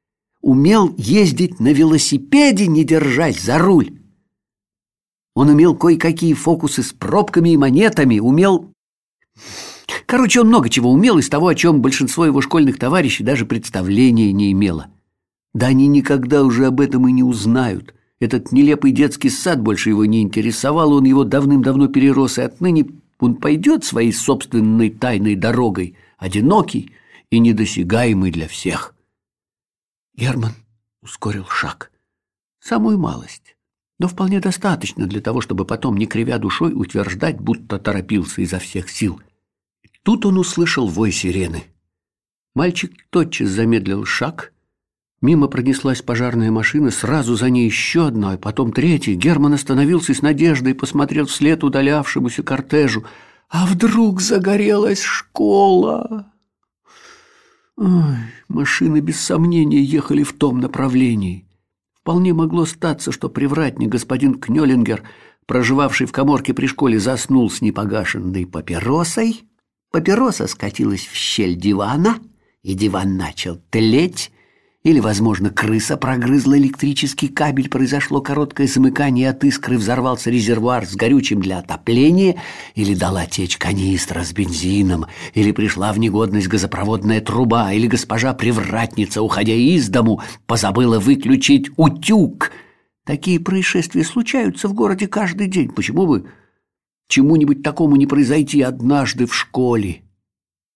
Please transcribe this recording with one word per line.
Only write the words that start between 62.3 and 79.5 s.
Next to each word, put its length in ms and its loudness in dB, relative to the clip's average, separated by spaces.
могло 320 0
статься, 460 -6
что 180 -8
привратник 600 -2
господин 460 -2
Кнёлингер, 680 0
проживавший 580 0
в 60 -8
каморке 420 0
при 140 -2
школе, 320 0
заснул 500 0
с 120 -10
непогашенной 840 -4
папиросой. 960 -4
Папироса 560 0
скатилась 580 -6
в 100 -14
щель 400 -2
дивана, 640 0
и 120 -6
диван 440 -2
начал 420 -8
тлеть. 640 0
Или, 160 4
возможно, 500 0
крыса 460 -2
прогрызла 640 2
электрический 720 -2
кабель, 400 -2
произошло 500 -2
короткое 480 -2
замыкание, 640 2
от 160 -2
искры 320 -2